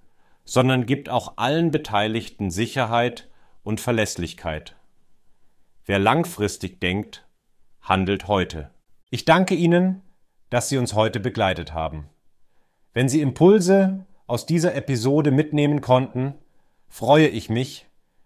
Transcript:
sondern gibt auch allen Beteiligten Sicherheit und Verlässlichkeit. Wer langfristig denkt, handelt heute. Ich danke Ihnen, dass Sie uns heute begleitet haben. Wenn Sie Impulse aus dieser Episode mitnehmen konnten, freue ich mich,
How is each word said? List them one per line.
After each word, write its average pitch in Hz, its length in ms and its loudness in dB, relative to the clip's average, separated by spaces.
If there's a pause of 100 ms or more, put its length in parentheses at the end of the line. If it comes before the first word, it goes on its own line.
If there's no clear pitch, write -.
(440)
sondern 127 420 0
gibt 139 220 -4
auch - 280 -6
allen 156 340 0
Beteiligten 110 800 -4
Sicherheit 117 800 -2 (340)
und 107 180 -6
Verlässlichkeit. 90 960 -6 (1120)
Wer 98 120 0
langfristig 104 840 0
denkt, 95 460 -6 (540)
handelt 95 480 0
heute. 85 420 -2 (400)
Ich 127 140 -6
danke 185 300 4
Ihnen, 175 480 2 (480)
dass 120 180 -2
Sie 135 100 -2
uns 120 160 -2
heute 107 260 0
begleitet 92 540 -2
haben. 80 340 -8 (840)
Wenn 127 160 0
Sie 147 120 0
Impulse 190 840 4 (200)
aus 120 200 -4
dieser 165 280 0
Episode 139 560 0
mitnehmen 147 500 0
konnten, 127 540 0 (540)
freue 147 400 4
ich - 220 -6
mich, 131 360 -6 (400)